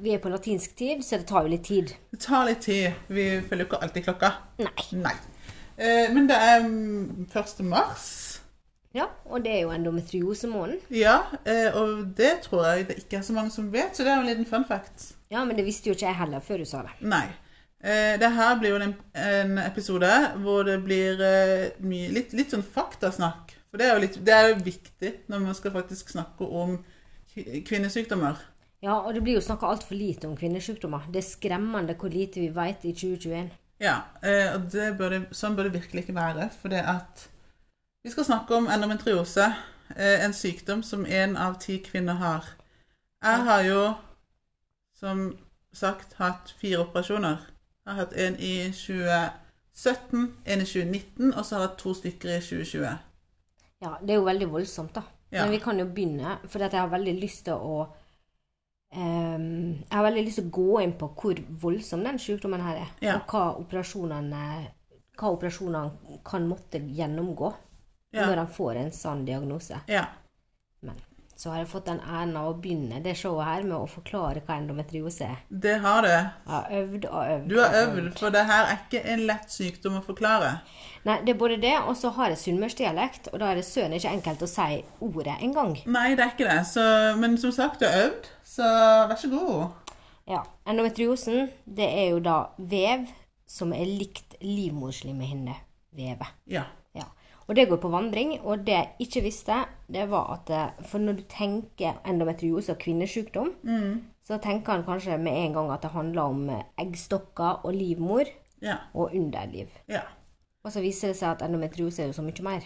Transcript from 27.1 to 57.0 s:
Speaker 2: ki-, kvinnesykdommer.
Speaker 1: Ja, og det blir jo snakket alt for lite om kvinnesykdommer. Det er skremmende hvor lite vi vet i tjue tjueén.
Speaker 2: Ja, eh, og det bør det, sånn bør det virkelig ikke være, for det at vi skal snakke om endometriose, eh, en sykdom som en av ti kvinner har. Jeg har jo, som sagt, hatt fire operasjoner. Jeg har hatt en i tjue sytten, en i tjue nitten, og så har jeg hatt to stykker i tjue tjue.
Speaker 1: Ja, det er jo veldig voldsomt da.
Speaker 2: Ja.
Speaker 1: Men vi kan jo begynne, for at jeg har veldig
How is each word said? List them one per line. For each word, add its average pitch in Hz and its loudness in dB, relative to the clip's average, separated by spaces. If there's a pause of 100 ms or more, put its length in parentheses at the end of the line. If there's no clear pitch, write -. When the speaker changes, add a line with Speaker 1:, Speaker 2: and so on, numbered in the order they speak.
Speaker 2:
ki-, 151 -10
kvinnesykdommer. 202 -2 (460)
Speaker 1:
Ja, 202 0
og 214 -4
det 220 -2
blir 240 2
jo 185 0
snakket 208 -2
alt 208 -2
for 196 -6
lite 196 -4
om 156 -6
kvinnesykdommer. 170 -6
Det 185 -4
er 190 -6
skremmende 196 -4
hvor 170 -6
lite 190 -4
vi 160 -2
vet 175 -4
i 170 -2
tjue 180 -4
tjueén. 170 -6 (320)
Speaker 2:
Ja, 180 2 (220)
eh, 196 2
og 180 -4
det 208 -2
bør 185 -2
det, 185 -2 (120)
sånn 214 -2
bør 196 0
det 180 -2
virkelig 175 -8
ikke 190 -8
være, 165 -2
for - -10
det 185 0
at - -4 (800)
vi 240 -8
skal 294 0
snakke 226 2
om 233 4
endometriose, 208 2 (440)
eh, 196 4
en 202 0
sykdom 202 -4
som 202 -4
en 190 2
av 185 -2
ti 190 -6
kvinner 180 -2
har. 165 -2 (760)
Jeg 233 4
har 208 8
jo, 196 4 (1200)
som 101 -4 (500)
sagt, - -4
hatt 185 -4
fire 185 0
operasjoner. 175 -2 (480)
Jeg 202 -8
har 202 -4
hatt 185 -12
en 185 0
i 185 -4 (180)
tjue 175 0 (540)
sytten, 247 0 (140)
en 202 0
i 190 0
tjue 185 -2
nitten, 202 0
og 208 -2
så 214 -4
har 190 0
jeg 185 0
hatt 190 -14
to 185 -4
stykker 175 -6
i 175 -2
tjue 165 -6
tjue. 147 -4 (920)
Speaker 1:
Ja, 160 -8
det 202 0
er 208 6
jo 190 4
veldig 190 0
voldsomt 160 -6
da. 214 -8 (300)
Speaker 2:
Ja. 185 0
Speaker 1:
Men 208 2
vi - 0
kan 214 -2
jo 185 -2
begynne, 170 -4 (100)
for 202 -4
at 196 -2
jeg 190 2
har 170 -2
veldig 185 0